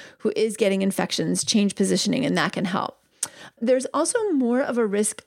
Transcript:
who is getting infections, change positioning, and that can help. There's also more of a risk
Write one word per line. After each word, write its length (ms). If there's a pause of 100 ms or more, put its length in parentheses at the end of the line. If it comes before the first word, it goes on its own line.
(200)
who 160
is 220
getting 240
infections, 640
change 320
positioning, 500
and 120
that 140
can 140
help. 360 (580)
There's 340
also 260 (120)
more 300
of 160
a 80
risk 400